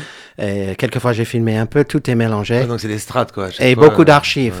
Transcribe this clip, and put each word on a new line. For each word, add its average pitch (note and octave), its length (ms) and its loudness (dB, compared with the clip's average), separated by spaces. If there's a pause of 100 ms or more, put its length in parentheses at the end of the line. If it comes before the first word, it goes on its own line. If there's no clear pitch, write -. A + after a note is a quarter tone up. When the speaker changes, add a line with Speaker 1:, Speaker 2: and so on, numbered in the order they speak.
(380)
Speaker 1:
Et G2 400 -4
quelquefois, B2 360 -2
j'ai A2+ 120 -2
filmé A2+ 320 -2
un A2+ 80 0
peu, D3 180 0
tout C#3 260 -4
est B2 60 0
mélangé. A2+ 440 0
Speaker 2:
Ouais, C3 80 0
donc, A#2 120 -4
c'est A2+ 80 -8
des G#2+ 120 -6
strates, A#2+ 340 -4
quoi, G2 140 -8
à F#2 40 -10
chaque C3 140 -2
Speaker 1:
Et B2+ 100 4
Speaker 2:
fois, A#2 140 8
Speaker 1:
beaucoup A2 120 4
Speaker 2:
euh, D3+ 40 6
Speaker 1:
d'archives. C#3+ 560 2